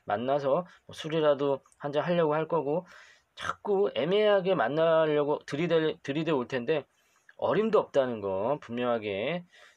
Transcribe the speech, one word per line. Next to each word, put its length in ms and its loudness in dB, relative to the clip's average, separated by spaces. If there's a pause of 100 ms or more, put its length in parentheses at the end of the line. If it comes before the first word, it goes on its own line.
만나서 600 0 (200)
뭐 80 -20
술이라도 680 0 (180)
한잔 240 -2
하려고 320 2
할 140 -2
거고, 380 -2 (480)
자꾸 600 -2
애매하게 600 2
만나려고 920 2
들이대, 560 0
들이대 300 -2
올 160 0
텐데 360 -2 (520)
어림도 420 2
없다는 420 0
거 400 -2
분명하게, 840 -4 (320)